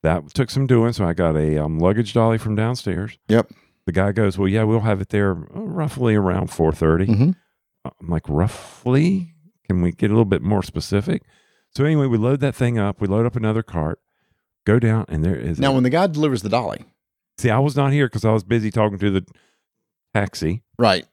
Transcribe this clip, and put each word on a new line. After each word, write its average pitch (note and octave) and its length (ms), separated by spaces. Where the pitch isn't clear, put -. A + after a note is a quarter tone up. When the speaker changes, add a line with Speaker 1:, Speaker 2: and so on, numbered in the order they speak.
Speaker 1:
That D#2 320
took B2+ 160
some C3+ 160
doing. A#2+ 260
So G#2 140
I E2+ 80
got E2+ 220
a, D2+ 220
um, D#2 200
luggage G2+ 340
dolly A2+ 260
from G#2+ 160
downstairs. G#2+ 640
Speaker 2:
Yep. A2+ 220
Speaker 1:
The F2 40
guy G2 200
goes, G2 240
"Well, G2 120
yeah, G#2+ 160
we'll A2 160
have G2+ 200
it - 80
there, G2+ 240
uh, F2 280
roughly D3 540
around F#2 340
four D#2+ 240
thirty." E2 340
Speaker 2:
Mm-hmm. A2+ 240
Speaker 1:
I'm - 220
like, E2 200
"Roughly? C#3 1040
Can F#2 140
we F2 120
get G2 180
a - 20
little A2+ 140
bit F#2+ 160
more F#2+ 200
specific?" G#2+ 600
So C#3 120
anyway, D3+ 200
we A#2 120
load B2+ 220
that C3+ 140
thing A#2+ 240
up. G2+ 220
We G2+ 80
load G#2+ 160
up A#2+ 100
another A2 280
cart, D#2+ 360
go A2 120
down, A2+ 300
and D#2 160
there F2+ 120
is D2+ 220
Speaker 2:
Now, C3+ 120
Speaker 1:
a C3+ 40
Speaker 2:
when B2+ 100
the B2+ 60
guy F3 160
delivers D3 360
the G#2 80
dolly. A2 340
Speaker 1:
See, B2 100
I A2+ 120
was C#3 160
not C#3 160
here C#3 180
'cause A2 160
I A2 60
was G#2+ 120
busy G#2+ 260
talking G#2+ 280
to G2+ 120
the F#2+ 140
taxi. G2 480
Speaker 2:
Right. G2+ 340